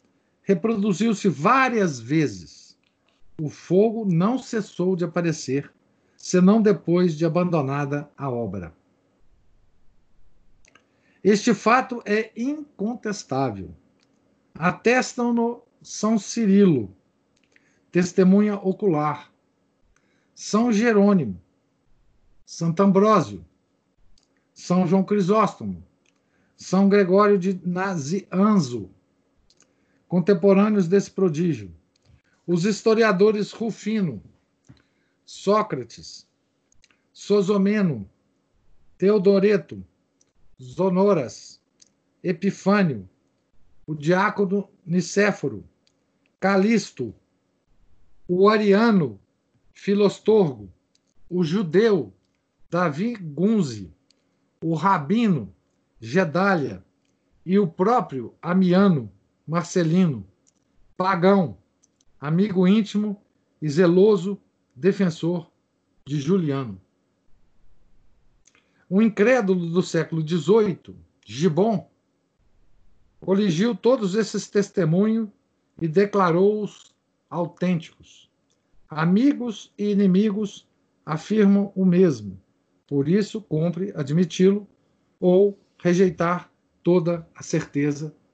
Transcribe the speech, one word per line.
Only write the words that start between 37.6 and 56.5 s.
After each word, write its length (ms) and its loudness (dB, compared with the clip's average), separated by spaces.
Teodoreto, 880 0
Zonoras, 1000 -2
Epifânio, 840 -2
o 80 -8
diácono 720 -2
Nicéforo, 760 -2
Calixto, 720 0
o 140 4
ariano 720 2
Filostorgo, 1000 0
o 160 -2
judeu 680 0
Davi 440 -2
Gunze, 800 -4
o 120 -2
rabino 800 -2
Gedália 840 -2